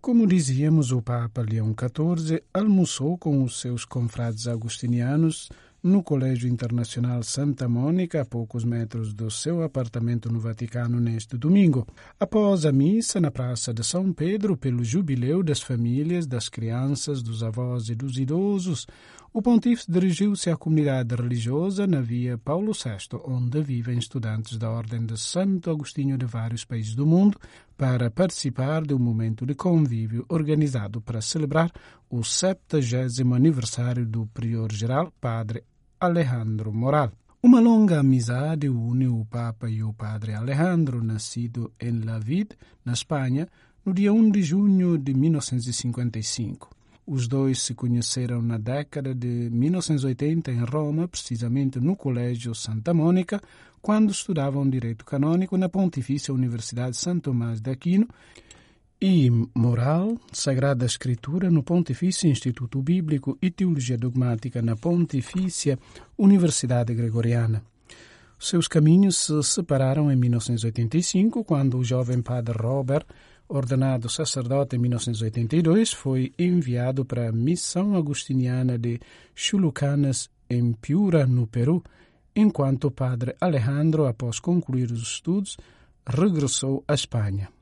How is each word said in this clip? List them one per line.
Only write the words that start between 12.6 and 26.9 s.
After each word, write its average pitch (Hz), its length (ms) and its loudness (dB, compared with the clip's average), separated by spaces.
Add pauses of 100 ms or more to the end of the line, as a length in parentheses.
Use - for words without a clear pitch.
a 147 80 4
missa 185 480 2
na 147 100 2
Praça 123 420 -6
de 113 80 -4
São 185 300 -2
Pedro, 190 460 -2
pelo 123 260 -2
Jubileu 139 580 0
das 151 200 0
Famílias, 139 680 -2
das 123 220 -6
Crianças, 131 760 -4
dos 113 180 -6
Avós 120 460 -4
e 117 80 -4
dos 127 220 -6
Idosos, 180 680 -2 (480)
o 220 80 -2
pontífice 233 500 2
dirigiu-se 185 580 2
à 160 60 2
comunidade 139 600 0
religiosa 131 720 -2
na 160 120 2
Via 123 380 -2
Paulo 185 360 -2
sexto, 110 520 -8
onde 127 360 -2
vivem 123 360 -2
estudantes 113 640 -6
da 113 100 -4
Ordem 113 360 -4
de 110 140 -6
Santo 185 520 -2
Agostinho 139 480 -2
de 127 60 -4
vários 117 380 -6
países 110 300 -6